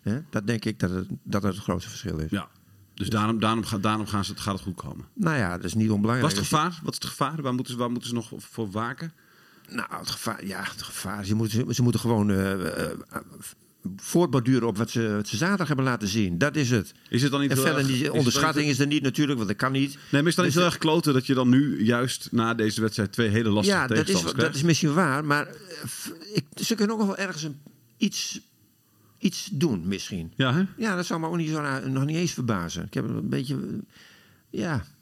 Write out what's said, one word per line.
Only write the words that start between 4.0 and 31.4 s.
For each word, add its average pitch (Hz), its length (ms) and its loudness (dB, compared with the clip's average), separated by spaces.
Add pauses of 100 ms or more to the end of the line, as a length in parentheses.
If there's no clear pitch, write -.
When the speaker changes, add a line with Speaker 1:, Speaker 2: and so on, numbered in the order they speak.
Speaker 2:
gaan 101 180 -2
ze - 60 -8
het, 95 100 -12
gaat 101 140 -2
het 95 80 -8
goed 92 140 -6
komen. - 280 -10 (100)
Speaker 1:
Nou 160 220 0
ja, 90 200 0
dat - 80 -10
is 87 100 -4
niet 110 160 4
onbelangrijk. 113 420 2
Speaker 2:
Wat 202 100 -2
is - 80 -2
het 156 80 4
gevaar? 170 240 0
Wat 254 100 -6
is - 80 -8
het 139 80 -8
gevaar? 147 340 -4
Waar 127 120 -2
moeten 123 180 -4
ze, 123 60 -8
waar 120 120 -2
moeten 120 180 -6
ze 120 60 -6
nog 117 220 -6
voor - 340 -8
waken? 120 420 -6 (560)
Speaker 1:
Nou, - 200 -8 (100)
het 90 120 -8
gevaar, - 360 -6
ja, 95 160 -6 (100)
het 107 100 -14
gevaar. 104 420 -8
Ze 98 100 0
moeten, 110 320 0
ze, 117 80 -2
ze 131 80 2
moeten 120 180 4
gewoon, 107 300 2
eh, 95 220 2 (320)
eh, 85 60 -4 (1040)
voortborduren 131 720 2
op 104 80 0
wat 107 140 -2
ze, 113 260 0
wat 104 120 -4
ze - 80 -6
zaterdag 175 300 2
hebben 135 180 0
laten 117 240 0
zien. 95 300 2
Dat 143 180 2
is 139 140 2
het. 113 220 2 (160)
Speaker 2:
Is - 140 2
het 143 80 2
dan 139 100 0
niet 139 100 2
Speaker 1:
En 127 60 2
Speaker 2:
heel 135 80 4
Speaker 1:
verder, 147 180 2
Speaker 2:
erg, 135 60 2
Speaker 1:
die 131 80 2
Speaker 2:
is 123 60 0
het 147 100 0
dan 151 60 2
Speaker 1:
onderschatting 147 480 2
Speaker 2:
niet 143 80 2
Speaker 1:
is 123 60 0
er 143 60 4
niet 147 160 2
natuurlijk, 139 360 2
want 107 120 -2
dat 104 80 -2
kan 135 140 0
niet. 139 220 0
Speaker 2:
Nee, - 40 -20 (120)
maar 143 100 4
is 147 60 4
het 170 100 2
dan 180 80 4
Speaker 1:
Dus 143 100 2
Speaker 2:
niet 175 80 6
heel 175 100 4
erg - 60 -6
kloten 156 340 4
dat 131 140 2
je 135 80 4
dan 127 140 4
nu 123 360 6
juist 120 480 0
na 117 220 2
deze 110 260 0
wedstrijd 107 320 0
twee 117 160 2
hele 110 200 2
lastige 104 280 4
Speaker 1:
Ja, 151 100 0
dat 123 40 -2
is, - 60 4
Speaker 2:
tegenstanders 165 360 2
Speaker 1:
dat - 80 0
Speaker 2:
krijgt? 160 160 2
Speaker 1:
is 135 60 -2
misschien 156 320 4
waar, 151 300 2
maar, 147 220 2
eh, - 80 -16 (340)
f-, - 240 -10 (220)
ik, - 100 2 (200)
ze 226 100 2
kunnen 214 200 2
ook 220 120 -2
nog 196 100 0
wel 196 100 -4
ergens 156 160 -8
een, 147 180 -8 (360)
iets, - 440 -2 (800)
iets - 340 -2
doen 135 360 0
misschien. 92 480 -6
Speaker 2:
Ja, 131 180 2
hè? 175 80 4 (140)
Speaker 1:
Ja, 214 200 -2
dat 175 100 -4
zou 170 140 -4
me 160 60 -4
ook 170 100 -4
niet 160 140 -2